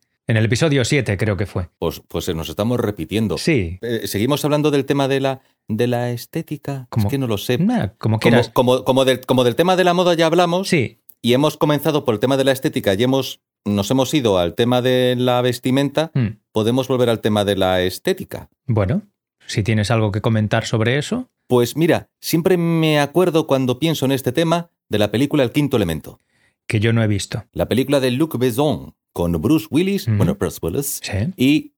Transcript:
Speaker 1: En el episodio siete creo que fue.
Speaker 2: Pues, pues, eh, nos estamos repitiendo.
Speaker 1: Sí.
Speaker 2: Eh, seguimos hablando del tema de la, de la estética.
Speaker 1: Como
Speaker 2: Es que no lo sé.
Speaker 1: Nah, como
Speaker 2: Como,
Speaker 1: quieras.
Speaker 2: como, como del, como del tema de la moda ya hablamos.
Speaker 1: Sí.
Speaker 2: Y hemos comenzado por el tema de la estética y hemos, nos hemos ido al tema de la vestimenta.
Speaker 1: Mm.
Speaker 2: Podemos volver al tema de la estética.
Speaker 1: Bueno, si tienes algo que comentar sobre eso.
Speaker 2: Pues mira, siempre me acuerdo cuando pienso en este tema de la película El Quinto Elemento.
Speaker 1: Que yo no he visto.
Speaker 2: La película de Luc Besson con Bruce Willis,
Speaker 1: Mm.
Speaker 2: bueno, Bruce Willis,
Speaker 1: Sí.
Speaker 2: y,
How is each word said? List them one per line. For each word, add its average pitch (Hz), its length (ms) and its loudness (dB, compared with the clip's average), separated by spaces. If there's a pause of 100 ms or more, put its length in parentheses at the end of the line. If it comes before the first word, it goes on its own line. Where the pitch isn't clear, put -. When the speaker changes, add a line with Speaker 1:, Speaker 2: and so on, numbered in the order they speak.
(280)
Speaker 1:
En 113 100 0
el 110 80 2
episodio 131 400 0
siete 110 320 0
creo 104 200 -2
que 101 80 -4
fue. 92 240 -6 (100)
Speaker 2:
Pues, 80 280 -4
pues, 87 220 -6
eh, 90 40 -4
nos 78 160 -6
estamos 113 300 -2
repitiendo. 104 580 -2
Speaker 1:
Sí. 92 440 0
Speaker 2:
Eh, 117 240 -4
seguimos 127 400 -2
hablando 151 260 0
del 139 140 0
tema 139 220 0
de 135 120 0
la, 135 220 -2 (260)
de 110 200 -2
la 123 240 -2
estética. 139 800 -10
Speaker 1:
Como 104 180 -2
Speaker 2:
Es - 40 -2
que 139 60 -2
no 135 100 -2
lo 107 100 -2
sé. 123 200 -2
Speaker 1:
Nah, 185 400 0
como - 0 -
Speaker 2:
Como, 110 220 -2
Speaker 1:
quieras. 120 300 2
Speaker 2:
como, 127 360 2
como 135 200 2
del, 127 200 2
como 127 180 2
del 120 120 2
tema 185 200 2
de 180 80 2
la 175 100 4
moda 175 220 2
ya 165 120 2
hablamos. 175 420 0
Speaker 1:
Sí. 135 300 -2 (220)
Speaker 2:
Y 120 120 2
hemos 147 240 2
comenzado 151 480 0
por 117 80 2
el 104 60 -2
tema 135 180 2
de 135 60 0
la 135 100 4
estética 127 400 0
y 98 100 0
hemos, 131 380 -2 (240)
nos 101 260 0
hemos 131 220 2
ido 117 260 2
al 85 160 0
tema 123 260 2
de 127 360 2
la 123 240 0
vestimenta. 135 720 0
Speaker 1:
Mm. 123 140 0 (240)
Speaker 2:
Podemos 117 360 0
volver 123 220 2
al 113 100 0
tema 107 260 0
de 101 120 0
la 92 240 2
estética. - 680 -4 (180)
Speaker 1:
Bueno, 110 360 0 (440)
si - 140 -4
tienes 107 300 0
algo 110 200 0
que 104 100 -4
comentar 110 440 0
sobre 117 320 0
eso. 233 320 -6 (180)
Speaker 2:
Pues 120 300 2
mira, 151 320 0 (100)
siempre 175 380 2
me 160 420 2
acuerdo 156 460 2
cuando 127 320 0
pienso 156 280 0
en 131 60 2
este 131 200 0
tema 165 400 0 (180)
de - 80 0
la - 140 2
película 139 320 2
El 113 80 0
Quinto 143 260 0
Elemento. 85 400 -2 (500)
Speaker 1:
Que 110 120 0
yo 113 140 2
no 117 100 2
he 107 40 0
visto. 104 360 -4 (100)
Speaker 2:
La 82 140 -2
película 135 320 0
de 127 120 2
Luc 147 280 -2
Besson 120 560 -2 (180)
con 87 180 -2 (100)
Bruce 151 300 0
Willis, 190 380 -2
Speaker 1:
Mm. 104 80 0
Speaker 2:
bueno, - 180 0
Bruce - 260 -6
Willis, 87 400 -6
Speaker 1:
Sí. 113 360 -6
Speaker 2:
y, 143 400 0